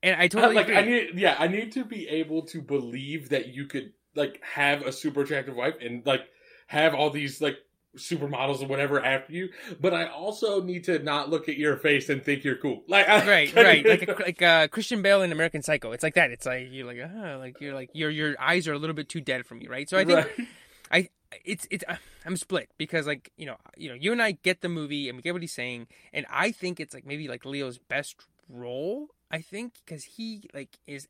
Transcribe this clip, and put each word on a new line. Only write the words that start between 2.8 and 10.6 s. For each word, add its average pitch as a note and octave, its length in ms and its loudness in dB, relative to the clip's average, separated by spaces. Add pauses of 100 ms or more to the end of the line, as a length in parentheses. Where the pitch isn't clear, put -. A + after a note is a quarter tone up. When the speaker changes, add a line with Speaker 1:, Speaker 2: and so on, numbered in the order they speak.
Speaker 2:
that B2+ 240 0
you C#3 100 -8
could, C3+ 300 -8 (200)
like, C#3+ 280 -2
have C#3+ 400 0
a C3 100 -4
super C#3 300 -2
attractive C#3 340 -4
wife A#2+ 240 -2
and, A#2+ 240 -10
like, C3 160 4 (460)
have D3+ 280 4
all D3 140 2
these, C#3+ 320 -4
like, C#3+ 160 0 (400)
supermodels C#3 640 -2
or C3+ 40 -6
whatever C#3 360 0
after C3+ 300 0
you, F3+ 160 -6 (320)
but F3 140 2
I E3 140 0
also G3+ 540 -2